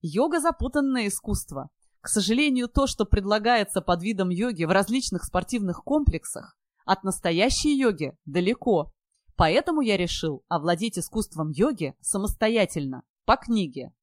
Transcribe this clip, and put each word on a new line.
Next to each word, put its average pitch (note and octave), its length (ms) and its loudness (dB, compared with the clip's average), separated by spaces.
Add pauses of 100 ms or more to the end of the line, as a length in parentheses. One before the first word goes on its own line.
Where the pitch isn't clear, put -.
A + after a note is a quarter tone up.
йога — B3 380 0
запутанное C4+ 680 0
искусство. C#3+ 640 -6 (300)
К - 80 -14
сожалению, B3 600 2
то, C4+ 180 2
что - 180 -2
предлагается G#3 760 2
под F3 220 0
видом F#3+ 280 -2
йоги F3+ 340 -2
в D#3 60 -2
различных G3 540 0
спортивных F#3 580 -4
комплексах, - 760 -2 (280)
от G3 200 0
настоящей F#3+ 760 0
йоги E3+ 460 0
далеко. F3+ 680 0 (440)
Поэтому B3+ 460 2
я G#3+ 140 2
решил E3 520 -4
овладеть F3 500 -2
искусством D#3+ 520 -4
йоги E3+ 500 0
самостоятельно, G3 1000 -2 (220)
по B3+ 120 4
книге. F#3 560 -4 (100)